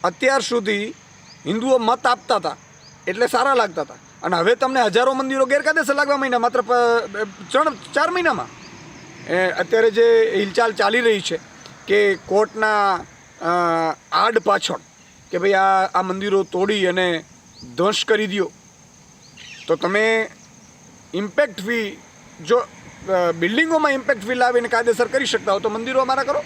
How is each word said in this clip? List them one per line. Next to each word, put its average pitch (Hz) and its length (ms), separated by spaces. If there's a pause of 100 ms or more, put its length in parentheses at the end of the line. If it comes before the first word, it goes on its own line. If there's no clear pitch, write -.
અત્યાર 262 360
સુધી 214 540 (520)
હિન્દુઓ 240 320
મત 233 280
આપતા 247 300
હતા 160 200 (500)
એટલે 208 200
સારા 262 280
લાગતા 190 280
હતા - 120 (280)
અને 175 140
હવે 185 180
તમને 262 280
હજારો 233 320
મંદિરો 269 300
ગેરકાયદેસર 285 500
લાગવા 285 220
માંડ્યા 262 220
માત્ર 240 220
પ-, 226 120 (800)
ત્રણ 285 260 (180)
ચાર 320 160
મહિનામાં. 302 380 (840)
એ 185 180
અત્યારે 226 400
જે 226 460
હિલચાલ 208 360
ચાલી 214 280
રહી 220 200
છે 165 180 (480)
કે 202 280
કોર્ટના, 214 800 (480)
અ, 165 100 (600)
આડ 214 260
પાછળ 196 360 (560)
કે - 80
ભાઈ 196 140
આ, 190 340
આ 185 160
મંદિરો 190 400
તોડી 196 440
અને 180 380 (520)
ધ્વંસ 196 280
કરી 214 220
દ્યો, 190 260 (1120)
તો 165 100
તમે 220 540 (840)
ઇમ્પેક્ટ 202 520
ફી 226 300 (500)
જો, 233 100
અ, 180 760
બિલ્ડિંગોમાં 285 600
ઇમ્પેક્ટ 247 360
ફી 254 60
લાવીને 247 340
કાયદેસર 233 380
કરી 269 200
શકતા 208 260
હો 196 60
તો 214 100
મંદિરો 240 320
અમારા 262 220
કરો. 277 240